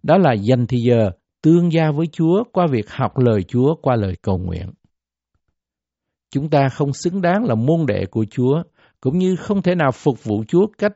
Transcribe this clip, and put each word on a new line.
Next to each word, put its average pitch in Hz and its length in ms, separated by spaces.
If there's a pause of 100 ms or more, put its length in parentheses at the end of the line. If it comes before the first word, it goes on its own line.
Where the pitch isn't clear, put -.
Đó 160 160
là 160 140
dành 117 340
thời 120 140
giờ 117 300 (320)
tương 170 300
giao 160 200
với 156 140
Chúa 170 460
qua 180 180
việc 113 200
học - 280
lời 113 240
Chúa, 127 320
qua 131 220
lời 95 260
cầu 95 160
nguyện. 90 320 (1600)
Chúng 143 200
ta 139 180
không 139 240
xứng 180 300
đáng 185 220
là 135 100
môn 147 320
đệ 98 200
của 110 240
Chúa, 135 320 (380)
cũng 135 180
như 185 180
không 196 260
thể 180 120
nào 147 180
phục 127 320
vụ 110 240
Chúa 185 180 (120)
cách 208 180